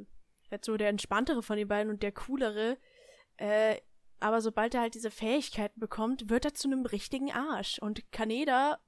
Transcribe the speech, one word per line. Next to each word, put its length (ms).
Tetsuo 260
der 120
entspanntere 540
von 140
den 120
beiden 220
und 120
der 100
coolere. 640
Äh, 380
aber 220
sobald 320
er 80
halt 120
diese 160
Fähigkeiten 720
bekommt, 480
wird 160
er 100
zu 140
einem 160
richtigen 480
Arsch. 460
Und 340
Kaneda, 760